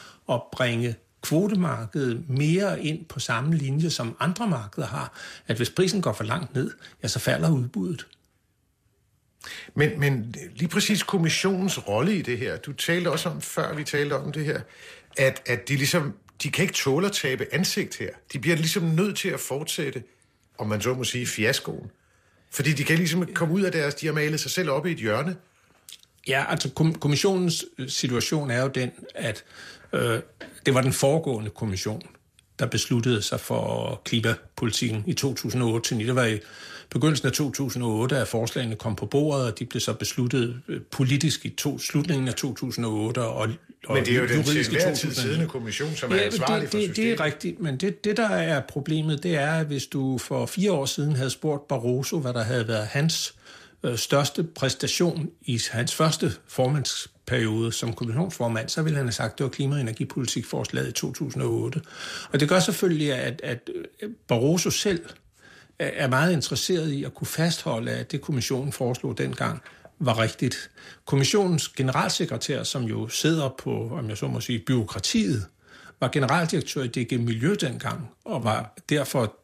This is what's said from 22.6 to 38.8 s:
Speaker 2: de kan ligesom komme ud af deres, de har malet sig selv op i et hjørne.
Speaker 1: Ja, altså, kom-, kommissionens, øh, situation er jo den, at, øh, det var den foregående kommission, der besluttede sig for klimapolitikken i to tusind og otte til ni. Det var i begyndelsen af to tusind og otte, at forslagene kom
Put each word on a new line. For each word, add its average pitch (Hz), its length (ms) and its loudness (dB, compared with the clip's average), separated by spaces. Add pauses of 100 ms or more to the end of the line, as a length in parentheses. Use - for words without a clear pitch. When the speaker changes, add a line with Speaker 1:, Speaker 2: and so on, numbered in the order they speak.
Speaker 2:
de 139 120 0
kan 160 120 4
ligesom 170 380 2
komme 160 200 2
ud 196 80 4
af 180 100 2
deres, 143 220 0
de 156 120 -6
har 151 60 0
malet 156 280 0
sig 131 100 -4
selv 170 200 0
op 147 160 0
i 175 60 0
et 139 60 -4
hjørne. 117 380 0 (920)
Speaker 1:
Ja, 135 220 2
altså, 143 200 -2
kom-, 160 240 2
kommissionens, 175 720 2 (140)
øh, 131 100 -6
situation 131 640 0
er 120 120 2
jo 139 60 2
den, 127 220 -2 (240)
at, - 300 -6 (480)
øh, 120 280 0 (460)
det 135 80 6
var 127 60 6
den 127 120 4
foregående 139 580 2
kommission, 104 520 -4 (560)
der 117 80 0
besluttede 117 560 2
sig 117 180 -4
for 113 640 -2
klimapolitikken 113 1040 0
i 175 60 0
to 131 220 0
tusind 123 280 -2
og 117 60 2
otte 113 200 0
til 127 80 0
ni. 107 100 -2
Det 127 80 2
var 127 100 4
i 110 140 2 (520)
begyndelsen 143 360 2
af 131 60 2
to 147 180 0
tusind 123 340 -2
og 113 60 2
otte, 123 260 2
at 113 120 0
forslagene 113 480 -2
kom 110 200 -2